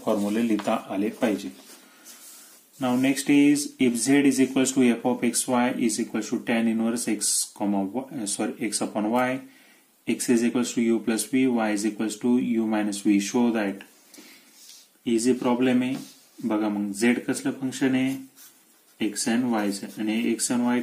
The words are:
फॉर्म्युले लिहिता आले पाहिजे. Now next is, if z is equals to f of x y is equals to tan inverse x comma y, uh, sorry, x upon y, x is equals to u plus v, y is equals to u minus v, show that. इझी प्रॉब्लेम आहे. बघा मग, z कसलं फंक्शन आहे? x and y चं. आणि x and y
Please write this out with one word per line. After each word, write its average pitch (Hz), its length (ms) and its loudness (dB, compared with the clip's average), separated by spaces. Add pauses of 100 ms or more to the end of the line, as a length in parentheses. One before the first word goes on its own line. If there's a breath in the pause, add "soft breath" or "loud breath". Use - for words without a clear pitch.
फॉर्म्युले 107 420 0
लिहिता 110 300 0 (120)
आले 104 200 -2
पाहिजे. 110 400 -2 (1300 loud breath)
Now 127 140 0
next 135 340 2
is, 143 340 6 (220)
if 120 100 4
z 135 220 4 (100)
is 127 120 4
equals 131 340 2
to 135 160 4
f 113 160 0
of 123 240 0
x - 200 0
y 123 140 2 (220)
is 107 140 0
equals 110 300 -4
to 117 80 -2 (120)
tan 113 180 2
inverse 113 460 -2
x - 180 -2 (260)
comma 101 240 0
y, 107 300 -4
uh, 110 240 -6
sorry, 113 180 -4 (140)
x - 140 -4
upon 107 300 -2
y, 127 280 0 (680 loud breath)
x 113 220 -2
is 120 160 4
equals 120 300 0
to 120 60 0
u 113 260 2
plus 110 260 0
v, 131 140 2
y 117 260 2
is 101 160 -2
equals 104 320 -4
to 123 160 2
u 117 380 0
minus 104 300 -2
v, 101 120 6 (140)
show 123 120 2 (140)
that. 98 260 -4 (1200 loud breath)
इझी 120 280 2
प्रॉब्लेम 127 480 2
आहे. 131 140 -4 (480)
बघा 110 260 -2
मग, 101 220 -2
z 117 220 2 (140)
कसलं 135 240 -4 (100)
फंक्शन 131 340 0
आहे? 131 200 0 (840)
x 104 300 -2
and 120 220 0
y 104 180 0
चं. 101 280 -10
आणि 113 360 0
x - 180 -4
and 120 140 0
y 123 160 2